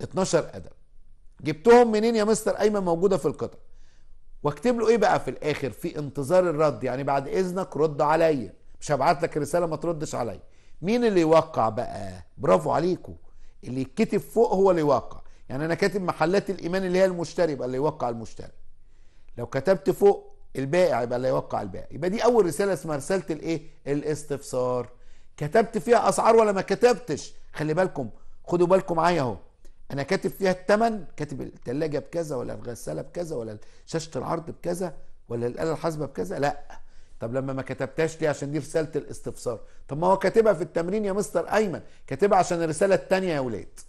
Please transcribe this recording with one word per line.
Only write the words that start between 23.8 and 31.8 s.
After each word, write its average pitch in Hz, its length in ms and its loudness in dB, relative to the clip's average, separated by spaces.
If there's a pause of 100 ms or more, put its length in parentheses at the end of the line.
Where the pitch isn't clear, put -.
الاستفسار. 131 1000 -4 (480)
كتبت 208 420 2
فيها 233 300 4
اسعار 220 280 6
ولا 214 160 6
ما 190 80 0
كتبتش؟ 196 720 0 (180)
خلي 156 220 -2
بالكم، 151 360 -2 (360)
خدوا 175 200 2
بالكم 180 300 4
معايا 165 240 4
اهو، 117 160 -2 (540)
انا 139 120 -4
كاتب 185 280 -2
فيها 190 200 0
التمن، 214 540 2 (120)
كاتب 147 240 -8
التلاجة 143 580 -4